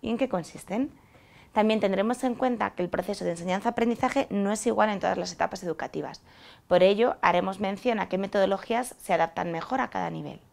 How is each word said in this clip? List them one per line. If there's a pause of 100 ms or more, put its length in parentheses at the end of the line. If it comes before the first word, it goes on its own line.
y
en
qué
consisten. (600)
También
tendremos
en
cuenta
que
el
proceso
de
enseñanza-aprendizaje
no
es
igual
en
todas
las
etapas
educativas. (440)
Por
ello,
haremos
mención
a
qué
metodologías
se
adaptan
mejor
a
cada
nivel. (120)